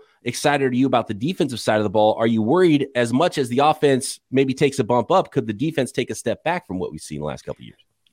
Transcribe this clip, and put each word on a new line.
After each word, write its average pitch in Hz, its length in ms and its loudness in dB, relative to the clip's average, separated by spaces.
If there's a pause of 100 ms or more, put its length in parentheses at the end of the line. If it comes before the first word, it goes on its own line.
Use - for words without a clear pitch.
(220)
excited 139 500 0
are 123 40 -2
you 127 100 4
about 120 220 0
the 107 80 -6
defensive 127 440 -4
side 110 180 0
of 107 60 2
the 104 60 0
ball? 107 300 4
Are 117 80 2
you 113 160 2
worried 156 500 4
as 120 180 0
much 156 280 0
as 127 100 -2
the 120 100 0
offense 143 600 2 (100)
maybe 131 240 0
takes 139 240 0
a 127 60 0
bump 117 260 0
up? 185 220 2
Could 117 160 -4
the 110 60 -4
defense 135 380 -4
take 120 200 -4
a 110 40 -8
step - 280 -6
back 175 240 -4
from 92 100 -6
what 90 140 -6
we've 78 100 -14
seen 73 180 -12
the 73 60 -8
last 69 160 -8
couple - 220 -12
of 60 40 -18
years? - 120 -20 (320)